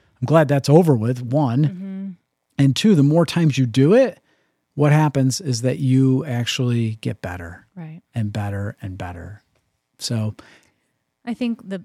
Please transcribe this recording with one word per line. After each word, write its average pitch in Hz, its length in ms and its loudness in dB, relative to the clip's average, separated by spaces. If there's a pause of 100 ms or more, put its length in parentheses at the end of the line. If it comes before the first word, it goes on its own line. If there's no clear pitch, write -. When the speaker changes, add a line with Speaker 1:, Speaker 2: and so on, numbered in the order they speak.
(200)
Speaker 1:
I'm 127 60 -4
glad 151 220 4
that's 139 200 0
over 156 280 6
with," 123 260 -4
one. 131 420 0
Speaker 2:
Mm-hmm. 190 460 -6 (480)
Speaker 1:
And 139 180 2
two, 214 180 4
the 143 80 6
more 156 240 4
times 156 320 0
you 131 80 2
do 135 280 2
it, 247 240 2 (560)
what 147 180 2
happens 139 480 2
is 123 220 -4
that 127 160 -2
you 131 460 2
actually 120 760 -4
get 113 220 -8
better 90 440 -12 (100)
Speaker 2:
Right. 160 260 -16 (120)
Speaker 1:
and 107 180 -4
better 101 500 -8
and 95 160 -12
better. 90 440 -14 (560)
So 107 360 -4 (880)
Speaker 2:
I 240 100 -8
think 233 340 -6
the, 190 160 -10